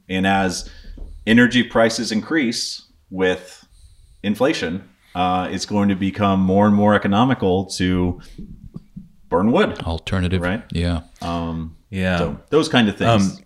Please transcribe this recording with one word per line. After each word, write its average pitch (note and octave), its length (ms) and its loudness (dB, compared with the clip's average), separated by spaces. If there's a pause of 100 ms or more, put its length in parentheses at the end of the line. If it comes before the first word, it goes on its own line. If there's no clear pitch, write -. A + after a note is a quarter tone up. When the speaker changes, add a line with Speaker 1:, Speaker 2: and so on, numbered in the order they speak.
Speaker 1:
and F#2+ 200 -2
as F#2+ 420 0 (560)
energy A#2 380 4
prices A2+ 500 0
increase A#2+ 680 -4 (260)
with F#2 560 -4 (580)
inflation, G2+ 600 -2 (320)
uh, F2+ 360 -2
it's F#2 140 -6
going G2+ 240 0
to G2 60 2
become G2 460 0
more F#2+ 260 4
and G#2 80 4
more G#2 180 4
economical G2+ 720 2
to F2+ 560 0 (1080)
burn F#2+ 220 2
wood. G3 320 2
Speaker 2:
Alternative. F2 580 -2
Speaker 1:
Right? F#2 300 -2
Speaker 2:
Yeah. E2+ 300 -2 (200)
Speaker 1:
Um, E2+ 540 -6 (140)
Speaker 3:
Yeah. F#2 280 0
Speaker 1:
So, D2 220 -2 (100)
those D3+ 200 2
kind A#2 200 4
of F#2+ 80 -2
things. G2 400 2
Speaker 3:
Um, - 80 -